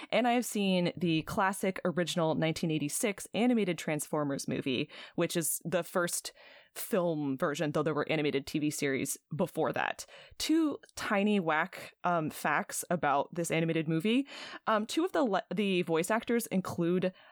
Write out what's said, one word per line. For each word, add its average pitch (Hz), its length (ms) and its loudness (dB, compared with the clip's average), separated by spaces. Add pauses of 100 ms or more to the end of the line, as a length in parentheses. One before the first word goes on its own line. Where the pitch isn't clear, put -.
(120)
and 233 160 2
I 233 60 4
have 247 120 2
seen 185 500 2
the 160 280 2
classic 196 600 0
original 165 520 0
nineteen 160 340 0
eighty-six 156 640 -2
animated 208 460 2
Transformers 151 680 -2
movie, 139 440 -2 (240)
which 170 200 0
is 165 300 0
the 170 160 0
first - 520 -2 (420)
film 156 600 0
version, 147 360 -2
though 156 120 2
there 151 120 0
were 147 160 -2
animated 147 340 0
T - 140 -4
V 151 100 0
series 139 480 -2 (180)
before 156 380 -2
that. - 320 -2 (320)
Two 311 400 2 (180)
tiny 208 440 2
whack, 160 540 0 (100)
um, 170 260 2
facts - 640 -2
about 143 420 2
this 170 160 -4
animated 160 380 0
movie. 214 400 2 (400)
Um, 214 180 2
two 320 180 0
of 381 100 -2
the 320 100 2
le-, 190 200 0 (100)
the 190 280 2
voice 165 300 0
actors 233 340 0
include, 180 680 0 (200)